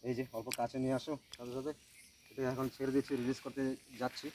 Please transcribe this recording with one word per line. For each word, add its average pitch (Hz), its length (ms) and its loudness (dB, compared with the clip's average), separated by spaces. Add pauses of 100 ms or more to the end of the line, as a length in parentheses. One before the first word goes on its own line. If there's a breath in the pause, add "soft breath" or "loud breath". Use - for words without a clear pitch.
এই 123 100 0
যে 123 200 0
অল্প 113 240 -4
কাছে 120 220 0
নিয়ে 131 140 4
আসো, 139 240 -2 (200)
সাথে 123 160 -8
সাথে 135 160 -2 (600)
এটাকে 135 120 -2
এখন 127 340 2
ছেড়ে 135 140 2
দিচ্ছি, 139 240 4
রিলিজ 127 240 2
করতে 131 360 0 (240)
যাচ্ছি। 127 360 -2